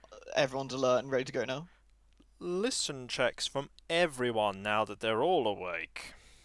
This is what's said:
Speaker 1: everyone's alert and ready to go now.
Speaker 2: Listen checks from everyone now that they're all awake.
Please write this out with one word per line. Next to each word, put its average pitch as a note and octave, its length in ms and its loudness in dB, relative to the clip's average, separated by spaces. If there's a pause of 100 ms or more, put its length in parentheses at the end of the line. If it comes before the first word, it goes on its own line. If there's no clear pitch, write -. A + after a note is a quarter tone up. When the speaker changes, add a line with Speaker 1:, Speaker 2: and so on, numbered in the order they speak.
(360)
Speaker 1:
everyone's C3+ 380 0
alert B2+ 260 4
and C3+ 120 -4
ready C3 140 2
to C3 60 -8
go C3+ 120 -2
now. C3 240 -4 (720)
Speaker 2:
Listen F3 680 -4
checks - 400 0
from C#3 220 -6 (200)
everyone B2 720 2
now G#2+ 240 2
that G#2 140 -8
they're A2 240 2
all D#3+ 240 2
awake. F2+ 680 -6 (300)